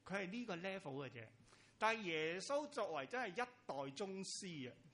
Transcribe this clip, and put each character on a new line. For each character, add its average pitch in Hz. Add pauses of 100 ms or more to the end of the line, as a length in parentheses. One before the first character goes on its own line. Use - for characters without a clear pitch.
佢 185
係 208
呢 240
個 196
level 165
嘅 -
啫。 113 (500)
但 220
係 226
耶 165
穌 285
作 220
為 139
真 240
係 226
一 170
代 139
宗 190
師 160
啊， - (180)